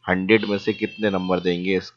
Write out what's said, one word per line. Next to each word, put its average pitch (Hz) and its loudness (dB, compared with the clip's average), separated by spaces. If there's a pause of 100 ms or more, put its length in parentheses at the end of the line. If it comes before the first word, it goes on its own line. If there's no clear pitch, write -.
हंड्रेड 95 4
में 101 -2
से 107 -2
कितने 107 -4
नंबर 92 0
देंगे 90 0
इस 90 -4